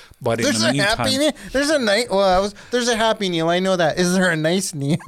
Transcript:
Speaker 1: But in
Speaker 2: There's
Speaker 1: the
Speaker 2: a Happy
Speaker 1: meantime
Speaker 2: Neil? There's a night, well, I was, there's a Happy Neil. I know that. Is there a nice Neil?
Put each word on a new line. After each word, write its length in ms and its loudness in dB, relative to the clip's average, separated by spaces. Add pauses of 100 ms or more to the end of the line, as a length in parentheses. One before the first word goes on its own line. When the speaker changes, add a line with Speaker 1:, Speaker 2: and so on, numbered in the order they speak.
(200)
Speaker 1:
But 200 -2
in 40 0
Speaker 2:
There's 160 0
Speaker 1:
the 80 0
Speaker 2:
a 140 0
Happy 220 0
Speaker 1:
meantime 160 0
Speaker 2:
Neil? 120 2 (200)
There's 180 0
a 80 2
night, 320 0
well, 100 2
I 200 4
was, 140 -2 (160)
there's 180 0
a 80 2
Happy 320 0
Neil. 200 0
I 120 2
know 160 0
that. 220 0
Is 160 2
there 160 2
a 60 0
nice 380 -2
Neil? 320 -2